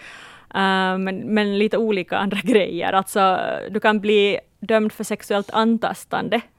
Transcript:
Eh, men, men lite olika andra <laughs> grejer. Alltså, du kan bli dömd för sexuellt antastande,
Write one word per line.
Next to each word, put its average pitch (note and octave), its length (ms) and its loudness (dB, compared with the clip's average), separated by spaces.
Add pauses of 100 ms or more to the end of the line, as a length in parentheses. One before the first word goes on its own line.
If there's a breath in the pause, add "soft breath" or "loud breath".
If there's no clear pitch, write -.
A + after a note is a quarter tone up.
(540 loud breath)
Eh, F#3+ 440 0
men, F#3+ 180 -4
men G#3 420 0
lite G#3+ 200 2
olika G#3 400 -2
andra G3 220 -2
<laughs> - 40 -10
grejer. F#3 480 2
Alltså, F#3+ 480 2 (300)
du G3+ 100 -4
kan G#3+ 200 2
bli G3+ 400 2 (200)
dömd A3 320 0
för G#3+ 120 -10
sexuellt G3+ 460 -4
antastande, A3+ 920 -2 (180)